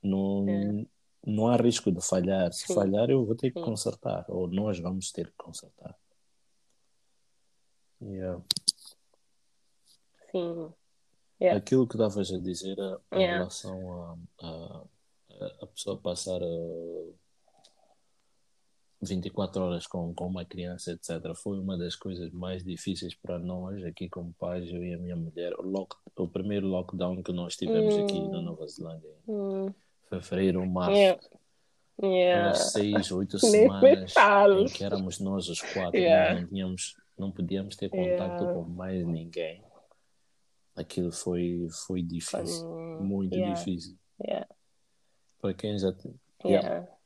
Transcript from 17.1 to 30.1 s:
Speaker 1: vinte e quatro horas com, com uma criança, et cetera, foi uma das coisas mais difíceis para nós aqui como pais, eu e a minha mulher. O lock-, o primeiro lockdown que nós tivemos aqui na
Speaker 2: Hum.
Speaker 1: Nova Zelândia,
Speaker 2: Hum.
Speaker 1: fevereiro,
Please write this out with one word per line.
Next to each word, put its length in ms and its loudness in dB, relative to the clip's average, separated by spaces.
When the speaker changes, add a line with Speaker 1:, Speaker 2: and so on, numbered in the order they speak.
Speaker 1:
vinte 260 -4
e 20 -6
quatro 320 -2
horas 240 -2
com, 300 -6
com 120 -6
uma 160 -6
criança, 480 -10
et 140 -10
cetera, 300 -6
foi 240 -6
uma 180 -4
das 180 -4
coisas 360 -8
mais 320 -8
difíceis 500 -6
para 240 -8
nós 460 -8
aqui 260 -10
como 240 -10
pais, 380 -6
eu 120 -6
e 100 -6
a 40 -8
minha 180 -8
mulher. 440 -6
O 20 -8
lock-, 360 -6
o 120 -4
primeiro 400 -2
lockdown 540 -2
que 100 -6
nós 240 -4
tivemos 400 2
aqui 240 2
na 100 -4
Speaker 2:
Hum. 20 -6
Speaker 1:
Nova 260 -8
Zelândia, 460 -12
Speaker 2:
Hum. 440 -2
Speaker 1:
fevereiro, 560 0